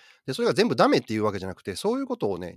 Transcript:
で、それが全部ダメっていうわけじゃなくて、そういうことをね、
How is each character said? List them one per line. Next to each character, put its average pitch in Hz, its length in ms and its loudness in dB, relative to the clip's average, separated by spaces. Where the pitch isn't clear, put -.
で、 131 60 -4
そ 233 100 -4
れ 240 40 2
が 170 60 2
全 190 140 4
部 151 80 0
ダ 175 120 6
メ 277 120 4
っ - 20 -8
て 110 140 -4
い - 20 0
う 104 60 0
わ 104 100 2
け 98 60 -4
じ 90 60 -8
ゃ - 20 -6
な 92 80 -8
く - 80 -20
て、 95 120 -6
そ 220 220 -2
う - 20 -4
い 277 40 -6
う - 20 -10
こ 254 100 -6
と 123 140 -2
を 92 80 -2
ね、 87 200 -8